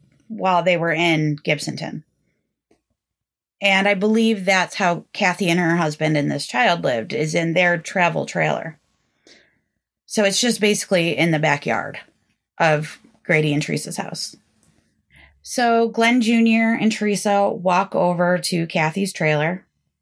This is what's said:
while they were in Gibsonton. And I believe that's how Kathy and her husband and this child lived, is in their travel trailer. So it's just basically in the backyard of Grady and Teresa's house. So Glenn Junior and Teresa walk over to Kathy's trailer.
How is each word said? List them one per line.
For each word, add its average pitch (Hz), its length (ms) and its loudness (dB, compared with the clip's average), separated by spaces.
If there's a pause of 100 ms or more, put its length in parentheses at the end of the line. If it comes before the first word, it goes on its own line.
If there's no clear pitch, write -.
(280)
while 185 360 0
they 175 140 2
were 165 160 -2
in 156 440 0
Gibsonton. 151 680 -6 (1600)
And 196 260 2
I 208 60 2
believe 214 500 2
that's 185 320 0
how 180 380 0
Kathy 185 360 0
and 170 100 2
her 170 180 2
husband 156 400 0
and 147 140 -2
this 143 160 -6
child 202 360 0
lived, 120 300 -2
is 156 220 -4
in 165 180 0
their 175 240 2
travel 165 480 -2
trailer. 156 540 -4 (1300)
So - 160 0
it's 196 180 0
just 233 180 0
basically 190 580 0
in 165 140 2
the 156 80 2
backyard 143 600 -2 (580)
of 151 420 0 (240)
Grady 156 300 0
and 147 80 0
Teresa's 151 360 -6
house. - 380 -10 (1040)
So 233 480 0
Glenn 226 320 2
Junior 226 580 4
and 220 120 2
Teresa 202 580 0
walk 185 460 0
over 175 440 2
to 165 280 -2
Kathy's 170 460 -2
trailer. 156 520 -2 (360)